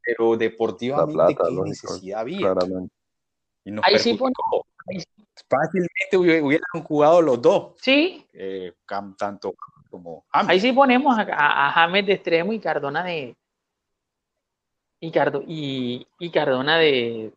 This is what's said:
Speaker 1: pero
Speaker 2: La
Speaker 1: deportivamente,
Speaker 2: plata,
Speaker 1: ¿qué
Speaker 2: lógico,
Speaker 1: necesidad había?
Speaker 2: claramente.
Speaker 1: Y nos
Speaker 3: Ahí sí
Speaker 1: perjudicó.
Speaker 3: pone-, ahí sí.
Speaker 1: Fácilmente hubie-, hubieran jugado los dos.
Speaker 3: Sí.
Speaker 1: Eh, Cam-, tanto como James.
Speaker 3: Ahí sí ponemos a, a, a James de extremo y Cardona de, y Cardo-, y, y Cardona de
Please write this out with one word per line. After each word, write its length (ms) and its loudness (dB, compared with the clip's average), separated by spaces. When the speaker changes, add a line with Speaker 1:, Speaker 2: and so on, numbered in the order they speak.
Speaker 1:
pero 300 0
Speaker 2:
La 40 0
Speaker 1:
deportivamente, 760 -2
Speaker 2:
plata, 200 4
Speaker 1:
¿qué 60 -6
Speaker 2:
lógico, 100 -4
Speaker 1:
necesidad 560 -10
había? 180 -8
Speaker 2:
claramente. 540 -2
Speaker 1:
Y 60 -14
nos 140 -4
Speaker 3:
Ahí 140 4
sí 140 0
Speaker 1:
perjudicó. 360 -4
Speaker 3:
pone-, 140 -2
ahí 120 -10
sí. 260 -20
Speaker 1:
Fácilmente 680 -2
hubie-, 260 4
hubieran 400 -2
jugado 380 4
los 200 2
dos. 400 2
Speaker 3:
Sí. 520 0
Speaker 1:
Eh, 400 -10
Cam-, 320 -10
tanto 360 -6
como 400 -18
James. 200 0
Speaker 3:
Ahí 100 6
sí 120 2
ponemos 460 4
a, 60 0
a, 440 0
a 40 0
James 340 2
de 80 2
extremo 400 0
y 60 -6
Cardona 440 -4
de, 320 -8
y 120 -12
Cardo-, 360 0
y, 580 -6
y 120 -8
Cardona 460 0
de 600 0